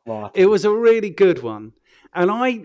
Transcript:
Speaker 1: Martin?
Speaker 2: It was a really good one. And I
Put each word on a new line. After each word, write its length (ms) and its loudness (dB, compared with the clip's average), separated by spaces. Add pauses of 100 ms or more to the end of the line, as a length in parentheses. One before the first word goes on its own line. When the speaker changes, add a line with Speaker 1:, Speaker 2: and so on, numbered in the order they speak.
Speaker 1:
Martin? 340 -8
Speaker 2:
It 80 6
was 160 2
a 80 2
really 380 2
good 320 2
one. 320 -12 (400)
And 160 0
I 360 -2